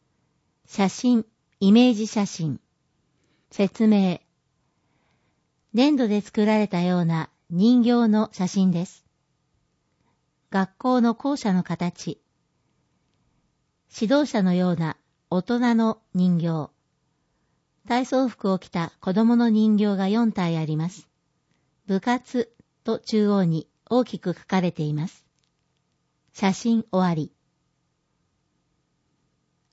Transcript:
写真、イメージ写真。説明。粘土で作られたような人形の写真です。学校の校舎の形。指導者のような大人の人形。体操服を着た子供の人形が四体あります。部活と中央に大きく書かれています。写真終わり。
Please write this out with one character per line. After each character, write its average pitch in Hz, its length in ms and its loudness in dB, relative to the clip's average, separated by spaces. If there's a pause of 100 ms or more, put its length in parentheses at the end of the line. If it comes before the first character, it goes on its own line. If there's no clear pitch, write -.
(640)
写 196 220 -2
真、 240 380 0 (340)
イ 196 140 4
メ 247 180 6
ー - 20 0
ジ 208 140 -4
写 202 180 -2
真。 156 360 -6 (880)
説 208 360 0
明。 196 340 2 (1500)
粘 277 240 2
土 240 100 0
で 208 140 0
作 208 240 -2
ら 214 120 2
れ 208 120 0
た 175 140 -2
よ 180 160 0
う 175 60 0
な 165 240 -4 (200)
人 226 340 4
形 240 240 2
の 214 240 0
写 180 160 -4
真 190 240 0
で 170 140 -2
す。 - 200 -18 (1500)
学 190 260 -2
校 254 240 0
の 233 140 2
校 285 200 -4
舎 214 160 -2
の 180 120 2
形。 - 580 -8 (1700)
指 226 220 0
導 294 100 2
者 208 180 -2
の 185 100 2
よ 180 180 0
う 170 40 -2
な 156 200 -4 (340)
大 180 120 -2
人 240 340 0
の 226 240 0 (140)
人 180 240 2
形。 160 320 -4 (1200)
体 247 160 -2
操 262 240 0
服 202 220 -4
を 185 80 -2
着 - 100 -20
た 170 320 -6
子 190 120 -4
供 226 220 4
の 233 140 2
人 214 260 2
形 208 220 0
が 190 100 -2
四 220 240 0
体 170 240 -4
あ 160 80 -4
り 151 140 -4
ま 160 100 -4
す。 - 220 -18 (800)
部 190 120 -2
活 247 540 -4 (320)
と 226 140 -4
中 208 300 0
央 202 140 2
に 160 240 -2 (220)
大 240 160 0
き - 140 -12
く 175 140 -6
書 - 120 -20
か 185 160 -2
れ 180 100 -2
て 165 120 -8
い 151 100 -4
ま 151 160 -6
す。 - 160 -20 (1080)
写 196 200 0
真 233 380 -2
終 185 80 0
わ 180 160 0
り。 147 160 -6 (2500)